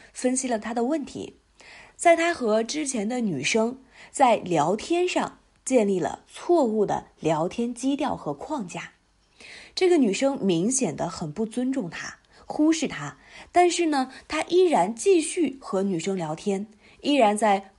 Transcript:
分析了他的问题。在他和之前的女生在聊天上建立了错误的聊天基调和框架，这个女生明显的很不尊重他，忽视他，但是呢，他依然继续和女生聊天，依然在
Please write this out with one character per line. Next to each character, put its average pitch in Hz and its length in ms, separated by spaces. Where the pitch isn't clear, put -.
分 254 200
析 254 140
了 226 100
他 220 140
的 233 120
问 285 200
题。 - 320
在 339 220
他 339 160
和 226 300
之 277 240
前 208 200
的 247 140
女 165 220
生 226 400
在 247 260
聊 170 380
天 349 320
上 - 340
建 233 240
立 190 140
了 - 260
错 339 380
误 214 220
的 - 220
聊 160 260
天 233 280
基 269 200
调 269 220
和 156 160
框 226 340
架， - 260
这 370 160
个 349 80
女 233 120
生 269 320
明 185 280
显 185 260
的 143 100
很 165 240
不 214 140
尊 247 260
重 233 200
他， - 280
忽 311 280
视 285 160
他， 147 300
但 349 180
是 330 160
呢， 269 260
他 311 180
依 359 180
然 233 300
继 359 280
续 311 400
和 196 240
女 190 140
生 190 180
聊 156 180
天， 202 320
依 285 120
然 214 240
在 202 400